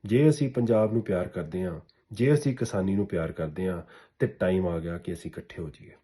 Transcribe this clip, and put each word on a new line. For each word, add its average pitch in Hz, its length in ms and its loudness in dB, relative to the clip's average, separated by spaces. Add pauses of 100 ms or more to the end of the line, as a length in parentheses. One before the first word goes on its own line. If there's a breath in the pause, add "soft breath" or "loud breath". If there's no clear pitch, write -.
ਜੇ 131 240 6
ਅਸੀਂ 143 220 2
ਪੰਜਾਬ 110 420 2
ਨੂੰ 117 80 2
ਪਿਆਰ 92 260 -2
ਕਰਦੇ 90 360 -6
ਹਾਂ, 82 180 -6 (300 soft breath)
ਜੇ 120 220 4
ਅਸੀਂ 143 240 2
ਕਿਸਾਨੀ 98 380 0
ਨੂੰ 101 120 0
ਪਿਆਰ 80 240 -2
ਕਰਦੇ 82 380 -4
ਹਾਂ, 87 140 -6 (360 loud breath)
ਤੇ 123 80 2
ਟਾਈਮ 92 400 0
ਆ 85 120 -2
ਗਿਆ 85 180 -8
ਕਿ 87 160 -8
ਅਸੀਂ 82 180 -12
ਇਕੱਠੇ - 300 -14
ਹੋ 78 80 -10
ਜਾਈਏ। - 340 -20